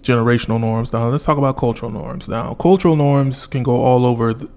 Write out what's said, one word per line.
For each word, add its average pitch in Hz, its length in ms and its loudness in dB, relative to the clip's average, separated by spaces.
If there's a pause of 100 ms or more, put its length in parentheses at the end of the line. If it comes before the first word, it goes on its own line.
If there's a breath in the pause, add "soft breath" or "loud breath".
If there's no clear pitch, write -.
generational 117 560 0
norms. 113 340 -2
Now 117 160 -2
let's 143 160 -4
talk 151 120 2
about 135 200 0
cultural 117 340 -4
norms. - 380 -10
Now, 113 240 -6
cultural 180 420 2
norms 139 500 0
can 135 160 -6
go 120 200 0
all 123 240 4
over 117 280 0
th-, - 240 -10